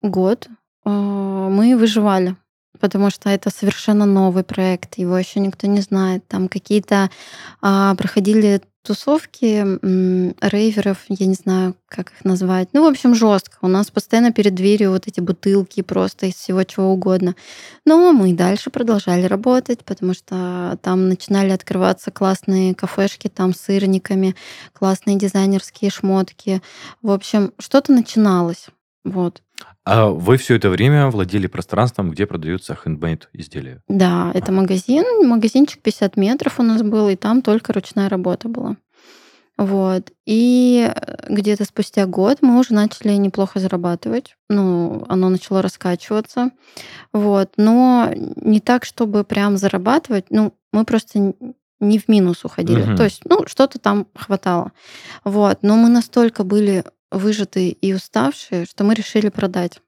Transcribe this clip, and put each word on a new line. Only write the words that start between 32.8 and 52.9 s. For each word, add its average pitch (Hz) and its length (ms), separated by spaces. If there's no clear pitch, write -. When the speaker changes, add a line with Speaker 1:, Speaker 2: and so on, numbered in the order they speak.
Speaker 2:
изделия? 67 540
Speaker 1:
Да, 180 460
это 185 180
Speaker 2:
Ага. 190 100
Speaker 1:
магазин, 190 440
магазинчик 233 520
пятьдесят - 360
метров 220 420
у 247 40
нас 226 180
был, 214 280
и 190 60
там 220 260
только 220 320
ручная 196 360
работа 185 400
была. 226 280
Вот. 190 540
И, 247 720
э, - 220
где-то 208 360
спустя - 420
год 190 340
мы 247 180
уже 254 140
начали 208 400
неплохо 196 460
зарабатывать. 185 760
Ну, 185 600
оно 185 200
начало 185 320
раскачиваться. 214 920
Вот. 202 440
Но 240 580
не - 460
так, 247 240
чтобы 208 400
прям 202 320
зарабатывать. 196 760
Ну, 214 220
мы 220 120
просто 220 340
н-, 196 140
не 208 180
в - 100
минус 190 360
уходили. 117 380
Speaker 2:
Мгм. 208 140